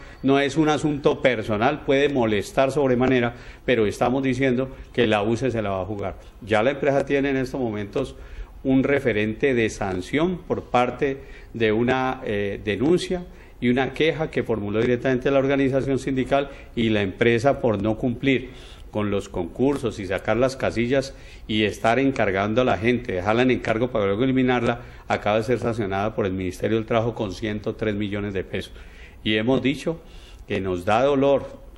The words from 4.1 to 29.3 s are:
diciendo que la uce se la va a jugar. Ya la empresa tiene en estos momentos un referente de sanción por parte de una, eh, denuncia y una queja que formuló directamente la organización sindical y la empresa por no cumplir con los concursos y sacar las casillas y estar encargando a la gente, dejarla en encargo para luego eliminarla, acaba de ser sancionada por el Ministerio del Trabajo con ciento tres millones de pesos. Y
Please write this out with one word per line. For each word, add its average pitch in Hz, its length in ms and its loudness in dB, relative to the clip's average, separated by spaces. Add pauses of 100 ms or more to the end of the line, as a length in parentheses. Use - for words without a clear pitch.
diciendo 131 520 0 (160)
que 120 140 2
la 107 160 2
uce 113 300 0
se 110 100 -2
la 101 80 -2
va 95 140 -2
a - 20 -4
jugar. 98 320 -8 (240)
Ya 107 220 2
la 131 80 4
empresa 139 340 0
tiene 139 240 0
en 135 80 0
estos 131 240 -4
momentos 110 540 -4 (480)
un 131 200 4
referente 117 720 2
de 113 160 2
sanción 135 680 -2
por - 240 -4
parte 123 560 0 (340)
de 113 180 2
una, 127 540 0
eh, 101 400 -2
denuncia 165 580 0 (380)
y 123 80 2
una 123 240 0
queja 156 380 0
que 127 100 -2
formuló 104 400 -2
directamente 123 480 2
la 139 80 4
organización 135 600 2
sindical 139 500 0 (260)
y 117 140 2
la 104 140 2
empresa 117 580 2
por 107 220 2
no 110 140 0
cumplir 127 520 0 (400)
con 104 220 -2
los 98 160 -2
concursos 123 720 -2
y 95 80 -6
sacar 95 300 0
las 127 180 2
casillas 120 580 0 (360)
y 110 140 2
estar 113 360 2
encargando 110 640 2
a - 20 4
la 113 140 2
gente, 120 340 0
dejarla 101 300 2
en 127 100 4
encargo 117 400 0
para 107 140 0
luego 101 180 0
eliminarla, 127 600 2 (260)
acaba 104 260 0
de 113 80 2
ser 117 160 0
sancionada 107 560 -2
por 110 100 -2
el 95 60 0
Ministerio 95 460 -2
del 110 80 -2
Trabajo 113 280 0
con 101 200 -6
ciento 107 420 -6
tres 107 180 -2
millones 101 400 -4
de 90 120 -4
pesos. - 260 -8 (500)
Y 107 140 0